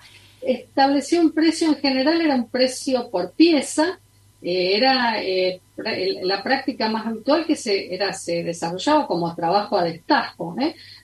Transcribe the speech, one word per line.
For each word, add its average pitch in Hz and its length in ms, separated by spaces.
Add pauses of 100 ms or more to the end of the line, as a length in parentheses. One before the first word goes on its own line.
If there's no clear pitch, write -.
(420)
Estableció 277 800
un 311 100
precio, 320 360
en 302 80
general 277 440
era 302 140
un 247 140
precio 254 600
por 180 240
pieza, 320 680 (440)
eh, 180 340
era, 240 460
eh, 185 360 (160)
pra-, 196 220
el, 185 320
la 196 140
práctica 240 480
más 220 160
habitual 269 400
que 311 100
se, 196 380
era, 190 180
se 170 320
desarrollaba 175 640
como 170 280
trabajo 196 440
a 175 60
destajo, 170 760
¿eh? 311 140 (300)